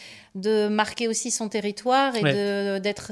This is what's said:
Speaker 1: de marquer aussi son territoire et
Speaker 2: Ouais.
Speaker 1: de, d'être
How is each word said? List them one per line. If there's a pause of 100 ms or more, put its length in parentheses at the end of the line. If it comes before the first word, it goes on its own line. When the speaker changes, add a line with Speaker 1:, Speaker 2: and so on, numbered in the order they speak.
(340)
Speaker 1:
de
marquer
aussi
son
territoire
et
Speaker 2:
Ouais.
Speaker 1:
de,
d'être (140)